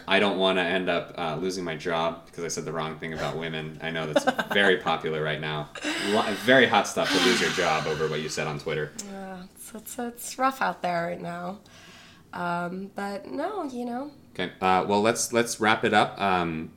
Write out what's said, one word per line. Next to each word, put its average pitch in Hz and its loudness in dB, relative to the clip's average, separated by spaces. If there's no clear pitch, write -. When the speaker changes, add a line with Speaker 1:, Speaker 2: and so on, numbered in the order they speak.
Speaker 1:
I 98 4
don't 95 4
wanna 95 4
end 90 2
up, 85 0
uh, 80 -2
losing 92 -2
my 82 -4
job 82 0
because - -10
I 82 -4
said 78 -4
the 78 -4
wrong 78 -4
thing 82 -8
about 73 -4
women. 80 -6
I 80 -4
know 80 -4
that's - 2
Speaker 2:
<laughs> - -8
Speaker 1:
very 98 6
popular 80 -2
right 76 -2
now. 76 -6
Lo-, 107 2
very 127 8
hot 107 4
stuff 82 -2
to 92 4
lose 117 4
your 82 2
job 78 2
over 78 0
what 78 -2
you 78 -6
said 78 -4
on 76 -4
Twitter. 76 -4
Speaker 2:
Yeah, 190 -10
it's, - -16
it's, 220 -12
it's 240 -10
rough 262 2
out 185 -2
there 175 0
right 175 -6
now. 175 -8
Um, 175 -4
but 202 -6
no, 349 -4
you 247 -6
know. 247 -6
Speaker 1:
Okay, - -4
uh, 92 6
well, 101 4
let's, 113 2
let's 117 2
wrap 110 4
it 104 2
up, 110 4
um, 85 0